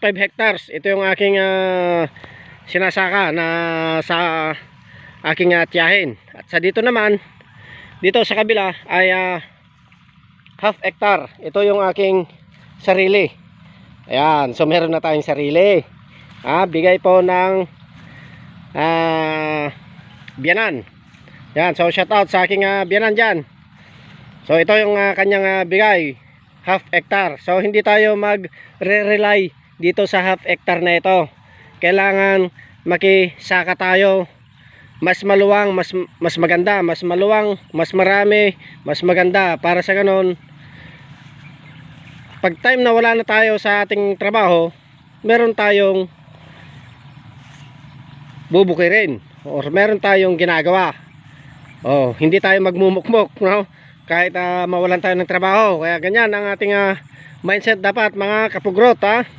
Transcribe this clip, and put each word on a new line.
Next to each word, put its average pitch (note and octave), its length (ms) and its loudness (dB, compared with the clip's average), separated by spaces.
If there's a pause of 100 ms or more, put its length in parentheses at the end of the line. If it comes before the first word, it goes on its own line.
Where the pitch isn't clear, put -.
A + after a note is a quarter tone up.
five G3+ 160 -2
hectares. G3+ 480 -2
Ito G3 320 -4
yung G3 80 -2
aking, G3 320 0
ah, F#3 720 -2 (560)
sinasaka F#3 640 -2
na E3 160 -2 (560)
sa D#3+ 480 -2 (720)
aking, F3 320 0
ah, E3+ 80 2
tiyahin. E3 560 -2 (160)
At - 160 -20
sa E3 100 -2
dito F#3+ 220 -2
naman, G#3+ 340 0 (840)
dito G3+ 240 0
sa G3+ 140 -4
kabila G#3+ 340 -2 (160)
ay, F#3 240 0
ah, F#3 320 -4 (1160)
half G3+ 240 -2
hectare. F#3+ 560 -2
Ito G3 240 -2
yung G3+ 200 2
aking F#3+ 440 0 (560)
sarili. F#3+ 480 2 (800)
Ayan. C#3+ 440 0
So, D#3+ 120 -2
meron E3 240 0
na D#3+ 120 -4
tayong D3+ 200 -2
sarili. D#3 600 0 (600)
Ah, E3+ 240 0
bigay F3+ 320 2
po F#3 240 4
ng, F#3 440 0 (1080)
ah, D#3 960 -2 (640)
biyanan. E3 480 -2 (720)
Yan. E3 200 0
So, E3+ 160 0
shout F#3 200 -2
out G3+ 200 0
sa F#3 160 2
aking, G3 160 0
ah, G3 240 -2
biyanan G#3+ 280 0
dyan. A3 220 0 (1080)
So, D#3 80 2
ito E3 240 2
yung, G#3 160 0
ah, G3+ 160 0
kanyang, G3 320 0
ah, F#3+ 240 0
bigay. F3+ 480 2 (480)
Half F#3 280 -2
hectare. F3 520 -2
So, F3+ 160 0
hindi G#3 240 0
tayo G#3+ 320 4
magre-rely G#3 1400 -2 (280)
dito F3+ 280 0
sa F#3 160 0
half F#3+ 240 -2
hectare F3 360 -2
na E3+ 160 2
ito. F#3 280 2 (560)
Kailangan G3 640 2 (400)
makisaka F3+ 880 0
tayo. F#3+ 520 2 (720)
Mas F3+ 240 -2
maluwang, G3+ 480 2
mas, F#3 240 -4 (240)
mas E3 160 -4
maganda, F3 480 0
mas E3 240 -2
maluwang, G3+ 480 0 (160)
mas E3 240 -4
marami, G3+ 640 2 (240)
mas D3 160 -6
maganda. F3+ 560 2
Para F3 240 0
sa F#3+ 160 -2
ganun, F#3+ 400 0 (2000)
pag F3 200 -2
time B3 240 0
na A#3 120 4
wala A#3 200 2
na A3+ 120 -4
tayo A3 320 2
sa G3+ 240 0
ating G3+ 320 -2
trabaho, F3+ 560 0 (520)
meron A#3 280 2
tayong G3+ 560 0 (2500)
bubukirin F3 720 2 (240)
or C#3+ 240 -8
meron G3+ 320 2
tayong F#3+ 400 2
ginagawa. E3+ 560 0 (880)
Oh, B2+ 320 0
hindi D#3+ 280 2
tayo F#3+ 200 2
magmumukmok, F#3+ 800 0
no? G3 240 0 (360)
Kahit, F3 360 -2
ah, F3+ 280 -4
mawalan F3+ 360 -2
tayo F#3 160 0
ng F3+ 80 -4
trabaho. F#3+ 560 0
Kaya E3+ 160 -4
ganyan G#3 320 0
ang G#3 200 -4
ating, G3+ 240 -2
ah, G3 200 0 (480)
mindset G3+ 360 0
dapat, G3+ 360 -2
mga G#3 360 -2
kapugrot, G#3 520 2
ha? A3 200 0 (160)